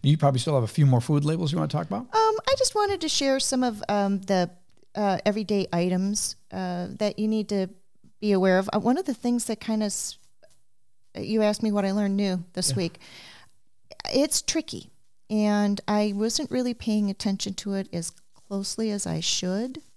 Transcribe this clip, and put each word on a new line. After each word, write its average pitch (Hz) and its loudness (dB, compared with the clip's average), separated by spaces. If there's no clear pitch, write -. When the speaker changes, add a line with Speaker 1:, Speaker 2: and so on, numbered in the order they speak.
Speaker 1:
You 143 6
probably 139 4
still 151 0
have 131 4
a 107 0
few 147 4
more 123 6
food 147 2
labels 160 0
you 175 -2
wanna 156 -2
talk 147 -4
about? 208 -4
Speaker 2:
Um, 254 -14
I 440 4
just 523 0
wanted 403 0
to 320 -4
share 269 0
some 262 0
of, 220 -4
um, 202 2
the, 185 0
uh, 202 0
everyday 208 0
items, 185 0
uh, 180 -6
that 208 -2
you 214 0
need 214 0
to 190 0
be 208 2
aware 185 6
of. 196 0
Uh, 208 0
one 247 2
of 370 -4
the 277 -4
things 240 -2
that 220 -4
kinda 214 -2
s-, - -6
you 220 0
asked 208 2
me 214 2
what 202 2
I 196 0
learned 202 0
new 185 0
this 180 -2
Speaker 1:
Yeah. 131 0
Speaker 2:
week. 175 -2
It's 302 2
tricky, - -6
and 208 2
I 208 2
wasn't 226 -2
really 247 -2
paying 214 0
attention 196 -4
to 202 -6
it 196 -4
as 165 -6
closely 202 -4
as 202 -4
I 160 -4
should. 214 -4